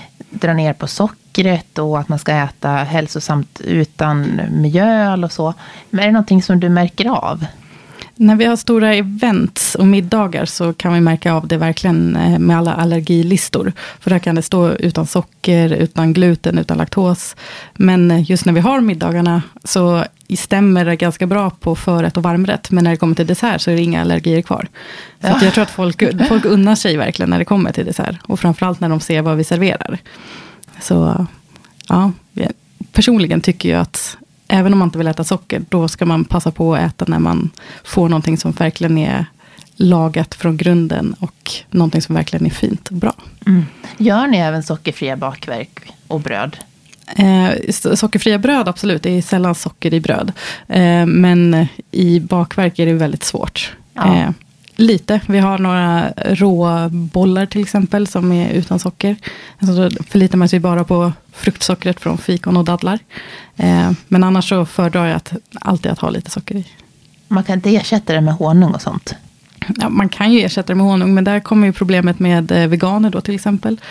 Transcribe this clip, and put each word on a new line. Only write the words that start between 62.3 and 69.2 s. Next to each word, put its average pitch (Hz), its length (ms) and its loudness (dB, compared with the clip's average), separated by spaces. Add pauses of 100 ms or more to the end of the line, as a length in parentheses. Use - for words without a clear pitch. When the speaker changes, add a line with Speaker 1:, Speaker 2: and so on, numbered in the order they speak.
Speaker 2:
och 175 80 2
dadlar. 175 340 -2 (560)
Eh, 175 360 2 (160)
men 185 160 4
annars 185 260 2
så 180 160 0
föredrar 170 400 0
jag 165 100 0
att, - 180 -8 (280)
alltid - 300 -2
att - 80 -6
ha - 100 -4
lite - 220 -8
socker - 240 -8
i. 190 100 -6 (600)
Speaker 1:
Man 190 160 0
kan 196 120 -4
inte 202 200 0
ersätta 214 380 -2
det 156 80 2
med 156 120 2
honung 165 400 4
och - 80 -8
sånt? - 340 -8 (600)